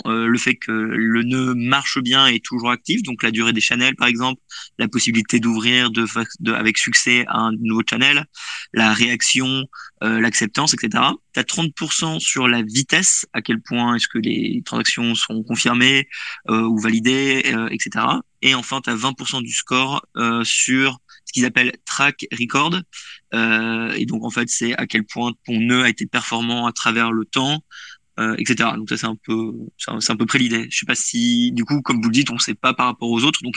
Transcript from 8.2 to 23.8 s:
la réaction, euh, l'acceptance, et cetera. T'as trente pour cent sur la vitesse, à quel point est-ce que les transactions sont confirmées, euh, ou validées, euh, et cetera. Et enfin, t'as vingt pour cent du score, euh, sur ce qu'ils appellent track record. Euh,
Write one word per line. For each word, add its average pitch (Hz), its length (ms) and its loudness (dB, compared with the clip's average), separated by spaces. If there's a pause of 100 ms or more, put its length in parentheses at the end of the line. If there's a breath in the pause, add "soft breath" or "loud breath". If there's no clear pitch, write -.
la 113 180 4
réaction, 131 720 0 (380 loud breath)
euh, 113 180 2
l'acceptance, 117 540 0
et - 40 -4
cetera. 123 360 2 (180)
T'as 127 120 -2
trente 165 300 -2
pour 156 200 -6
cent 160 240 -2
sur 131 300 0
la 120 120 2
vitesse, 135 720 0
à 113 80 -4
quel 113 220 -2
point 120 320 0
est-ce 117 140 0
que - 100 -4
les 113 480 -2
transactions 117 480 -2
sont 110 280 -4
confirmées, 123 640 2 (440 loud breath)
euh, 110 140 4
ou 113 140 2
validées, 131 680 2
euh, 113 240 -2
et - 80 -6
cetera. 127 420 0 (240)
Et 135 120 4
enfin, 131 260 -4
t'as 120 140 -2
vingt 127 160 -2
pour 131 160 -8
cent 131 120 -2
du 117 120 -6
score, 135 520 -2 (120)
euh, 117 280 0
sur 131 540 2 (260 loud breath)
ce - 80 -16
qu'ils 123 120 2
appellent 123 280 2 (140)
track - 400 0 (120)
record. 143 380 0 (560 loud breath)
Euh, 113 600 0